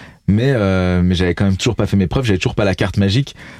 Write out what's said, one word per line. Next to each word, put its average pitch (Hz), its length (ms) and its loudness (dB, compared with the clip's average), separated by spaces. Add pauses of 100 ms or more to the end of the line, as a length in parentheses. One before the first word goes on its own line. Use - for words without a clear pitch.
(280)
Mais, 117 260 2
euh, 92 480 2
mais 90 140 2
j'avais 87 180 0
quand 104 100 -2
même 95 120 2
toujours 110 180 -2
pas 104 120 -2
fait 104 100 -2
mes 95 100 2
preuves, 135 180 -2
j'avais 101 140 0
toujours - 160 -4
pas 110 100 0
la 95 120 0
carte 101 220 -2
magique 101 360 0 (260)